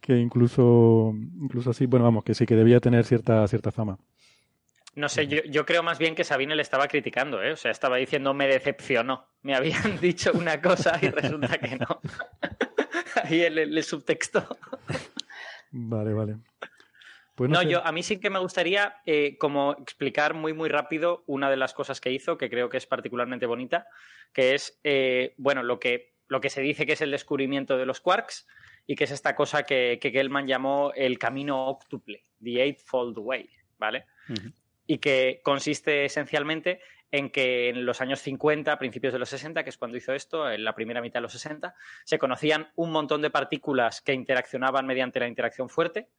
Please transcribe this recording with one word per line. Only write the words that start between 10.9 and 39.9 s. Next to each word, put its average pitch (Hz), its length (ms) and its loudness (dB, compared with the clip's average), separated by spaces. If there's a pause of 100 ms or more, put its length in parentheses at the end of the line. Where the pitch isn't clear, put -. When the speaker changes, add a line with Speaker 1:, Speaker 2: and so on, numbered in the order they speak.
Speaker 2:
y 190 60 2
resulta 151 520 -2
que 131 180 -6
no". - 240 -6
<laughs> - 1200 -4
Ahí 160 180 2
el, 160 160 2
el, 156 200 0
el 156 60 0
subtexto. - 640 -2 (1300)
Speaker 1:
Vale, 110 420 -4
vale. 107 240 -4 (1000)
Pues 127 140 0
no 156 60 4
Speaker 2:
No, 175 60 4
Speaker 1:
sé. 165 80 2
Speaker 2:
yo, 170 160 0
a 160 60 -2
mí 170 120 -6
sí 196 160 -4
que 202 100 -2
me 196 100 -2
gustaría, 185 560 0 (100)
eh, 147 320 0
como 143 360 0
explicar 147 600 -2
muy, 156 200 -4
muy 156 160 -4
rápido 160 580 -2
una 139 220 0
de 135 80 2
las 131 160 -2
cosas - 280 -8
que 127 100 -2
hizo, 139 260 -4
que 127 120 -6
creo 120 200 -2
que 131 80 -4
es 127 80 -6
particularmente 120 600 -4
bonita, 120 420 -4 (440)
que 131 220 4
es, - 300 -4
eh, 131 540 2
bueno, 135 260 0
lo 120 160 -2
que, 120 340 -2 (140)
lo 135 120 -2
que 139 100 -2
se 139 120 -6
dice 147 240 -2
que 151 80 0
es - 80 -2
el 147 100 -2
descubrimiento 139 680 -2
de 131 80 -2
los 131 140 -6
quarks - 480 -2 (380)
y 143 100 -4
que 143 100 0
es 127 60 -8
esta 143 240 -4
cosa 147 280 0
que, 123 380 0
que 135 100 -2
Gell-Mann 135 360 -2
llamó 135 480 0
el 127 240 0
camino 131 480 -2
óctuple, 131 560 -10 (200)
the 120 180 -2
eightfold 127 560 -2
way, 117 320 -8 (280)
¿vale? 110 280 -4 (240)
Speaker 3:
Ujú. 110 220 -8 (340)
Speaker 2:
Y 143 140 -2
que 131 440 2
consiste 143 640 0
esencialmente 156 720 -4 (320)
en 139 200 -2
que 127 380 0
en 123 160 -4
los 123 160 -2
años 131 200 -4
cincuenta, 147 560 -2
principios 123 360 -4
de 131 40 -4
los 123 120 -4
sesenta, 151 340 -8
que 135 80 -10
es - 80 -18
cuando 120 180 -8